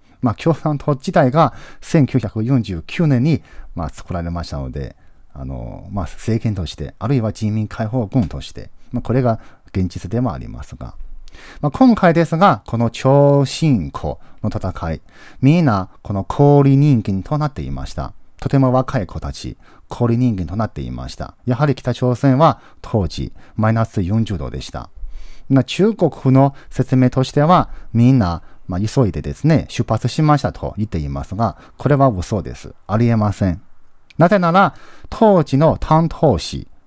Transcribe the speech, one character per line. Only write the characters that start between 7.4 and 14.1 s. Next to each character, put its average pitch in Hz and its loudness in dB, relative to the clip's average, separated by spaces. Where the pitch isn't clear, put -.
民 107 -2
解 - -6
放 110 -4
軍 101 0
と 71 -10
し - -16
て、 - -16
ま 123 -6
あ、 - -10
こ 113 -2
れ 131 2
が 113 0
現 92 -2
実 90 -10
で 117 -2
も 87 -2
あ 69 -10
り 58 -12
ま 55 -12
す - -16
が。 - -14
ま 147 0
あ、 - -14
今 247 6
回 175 4
で 165 4
す 160 -2
が、 170 4
こ 117 -4
の 117 2
超 143 4
新 117 0
星 - -6